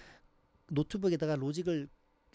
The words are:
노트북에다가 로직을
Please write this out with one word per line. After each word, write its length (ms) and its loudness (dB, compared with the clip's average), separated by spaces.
노트북에다가 680 0
로직을 540 -2